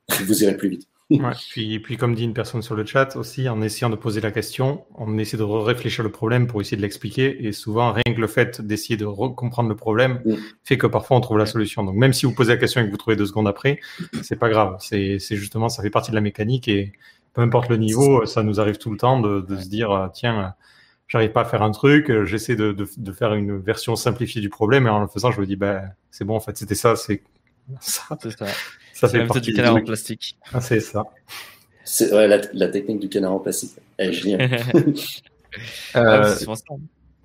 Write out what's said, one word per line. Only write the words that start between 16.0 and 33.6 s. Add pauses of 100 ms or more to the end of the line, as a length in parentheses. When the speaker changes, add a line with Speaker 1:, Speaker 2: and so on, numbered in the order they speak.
Speaker 2:
de
la
mécanique
et (400)
peu
importe
le
Speaker 1:
C'est
Speaker 2:
niveau,
Speaker 1:
ça.
Speaker 2:
ça
nous
arrive
tout
le
temps
de,
de
Speaker 3:
Ouais.
Speaker 2:
se
dire,
euh,
tiens,
euh, (580)
j'arrive
pas
à
faire
un
truc,
euh,
j'essaie
de,
de, (120)
de
faire
une
version
simplifiée
du
problème
et
en
le
faisant,
je
me
dis,
bah, (260)
c'est
bon,
en
fait,
c'était
ça,
c'est (580)
ça. (180)
Speaker 3:
C'est
ça. (480)
Speaker 2:
Ça
Speaker 3:
C'est
Speaker 2:
fait
Speaker 3:
la
méthode
Speaker 2:
partie
Speaker 3:
du
Speaker 2:
du
Speaker 3:
canard
en
Speaker 2:
truc.
Speaker 3:
plastique. (160)
Speaker 2:
Ah,
c'est
ça. (800)
Speaker 1:
C'est,
ouais,
la, (140)
la
technique
du
canard
en
plastique. (240)